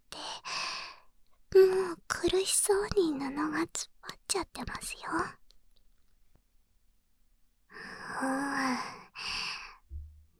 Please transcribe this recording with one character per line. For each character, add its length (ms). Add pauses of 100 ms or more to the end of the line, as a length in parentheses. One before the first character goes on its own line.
(100)
て、 1500
も 340
う 60 (100)
苦 200 (160)
し 120
そ 180
う 220
に 160
布 80
が 400
突 280
っ 20 (120)
張 120
っ 120
ち 120
ゃ 40
っ 100
て 120
ま 180
す 120
よ。 60 (3250)
う 40
ん。 520 (1600)